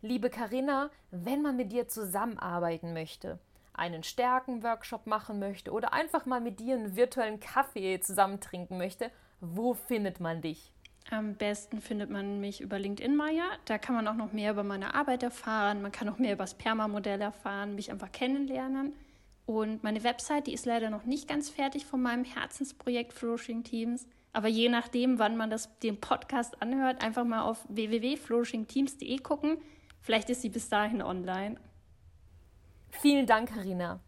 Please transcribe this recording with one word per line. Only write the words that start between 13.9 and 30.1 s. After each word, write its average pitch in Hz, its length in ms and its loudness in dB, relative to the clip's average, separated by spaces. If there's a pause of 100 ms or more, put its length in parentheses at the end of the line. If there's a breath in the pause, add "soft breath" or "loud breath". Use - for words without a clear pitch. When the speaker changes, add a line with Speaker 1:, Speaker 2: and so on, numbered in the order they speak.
Speaker 2:
man 220 120 2
auch 214 60 0
noch 214 200 -2
mehr 208 180 0
über 208 120 0
meine 196 300 -4
Arbeit 254 300 2
erfahren. 214 580 0
Man 202 100 -4
kann 208 160 -4
auch 208 120 -4
mehr 226 140 4
über 196 100 -2
das 190 100 -6
perma-Modell 208 680 0
erfahren, 202 540 -4
mich 208 160 -8
einfach 202 200 -8
kennenlernen. 269 840 0 (540 loud breath)
Und 220 360 0
meine 214 200 0
Website, 285 420 2
die 262 80 -4
ist - 140 -4
leider 226 240 2
noch 214 140 -6
nicht 277 220 -2
ganz 294 220 0
fertig 277 360 -2
von 254 180 0
meinem 247 200 2
Herzensprojekt 247 920 -4
Flourishing 233 500 -4
Teams. 233 420 -4 (260 soft breath)
Aber 214 160 2
je 226 220 6
nachdem, 240 480 4
wann 226 200 4
man 220 120 0
das, 220 300 -4
den 214 200 0
Podcast - 640 0
anhört, 254 420 2
einfach 226 220 0
mal 226 160 2
auf 220 260 0
w 214 220 -2
w 226 120 2
w 254 140 2
flourishing 233 520 0
teams 277 240 2
punkt - 100 -12
d - 60 -6
e 254 100 0
gucken. 294 400 0 (440 loud breath)
Vielleicht 220 280 2